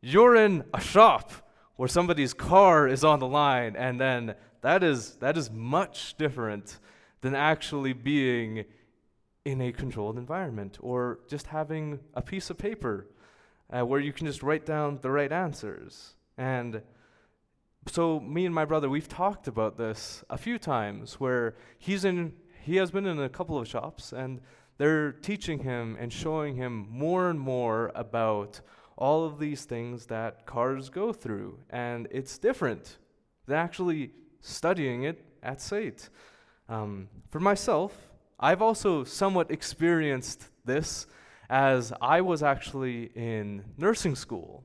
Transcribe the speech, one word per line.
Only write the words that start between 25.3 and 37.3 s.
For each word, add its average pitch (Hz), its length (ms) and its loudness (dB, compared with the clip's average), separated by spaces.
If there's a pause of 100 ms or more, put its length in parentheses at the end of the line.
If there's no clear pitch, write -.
him 120 400 -6
and 117 120 -8
showing 156 440 -4
him 120 340 -8
more 175 400 0
and 165 80 -2
more 123 560 -2
about 110 680 -2 (380)
all 151 260 2
of 151 140 -8
these 147 260 -6
things 120 420 -10
that 113 380 -8
cars 131 460 -2
go 208 240 -4
through, 104 440 -10 (120)
and 120 400 -6
it's 135 260 -8
different 175 640 -2 (480)
than 139 100 -2
actually 165 540 -4 (300)
studying 139 640 -2
it 165 200 -6 (180)
at 135 200 -8
sate. 202 480 -8 (580)
Um, 104 400 -8 (220)